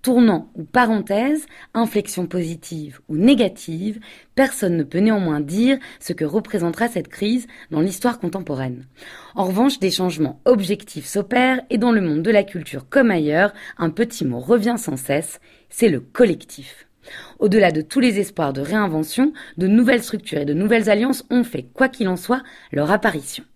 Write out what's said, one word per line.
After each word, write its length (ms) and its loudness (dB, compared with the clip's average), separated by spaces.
Tournant 540 4
ou 80 -10
parenthèse, 800 0
inflexion 540 -2
positive 800 -8
ou 80 -4
négative, 800 0
personne 400 2
ne 80 0
peut 160 -2
néanmoins 400 2
dire 360 0
ce 140 -10
que 120 -4
représentera 640 -2
cette 220 -6
crise 400 -4
dans 80 -2
l'histoire 400 -2
contemporaine. 680 -8
En 100 -2
revanche, 360 0
des 100 0
changements 540 -2
objectifs 600 0
s'opèrent 640 0
et 100 -2
dans 120 2
le 100 4
monde 220 0
de 80 0
la 140 4
culture 440 -12
comme 220 4
ailleurs, 420 2
un 140 -2
petit 340 -4
mot 140 -2
revient 400 2
sans 180 -6
cesse, 440 -4
c'est 200 2
le 100 2
collectif. 880 -2
Au-delà 320 4
de 80 -2
tous 180 -4
les 220 2
espoirs 320 -2
de 80 -6
réinvention, 720 0
de 100 0
nouvelles 380 4
structures 340 -6
et 80 -2
de 80 -2
nouvelles 360 2
alliances 380 0
ont 160 2
fait, 300 -8
quoi 140 2
qu'il 180 -4
en 100 0
soit, 280 -4
leur 220 0
apparition. 500 -2